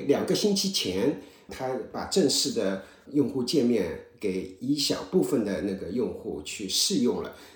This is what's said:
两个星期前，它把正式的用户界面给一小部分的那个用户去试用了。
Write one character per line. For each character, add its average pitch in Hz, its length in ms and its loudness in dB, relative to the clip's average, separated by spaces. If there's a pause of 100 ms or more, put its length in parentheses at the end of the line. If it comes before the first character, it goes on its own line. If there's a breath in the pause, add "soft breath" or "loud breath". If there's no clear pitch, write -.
两 123 160 4
个 - 120 2
星 202 200 4
期 196 140 0
前， 110 500 0 (300 loud breath)
它 131 220 -6 (200)
把 113 140 -6
正 151 240 4
式 127 220 0
的 98 320 -2 (280 loud breath)
用 135 160 4
户 127 160 -2
界 123 200 2
面 104 360 2 (180)
给 95 440 -4
一 143 160 0
小 - 340 -2
部 185 100 6
分 123 220 2
的 95 200 -2
那 101 100 0
个 90 160 -8
用 110 240 0
户 78 320 -8
去 95 240 -8
试 - 300 2
用 226 220 2
了。 - 140 -10 (200 loud breath)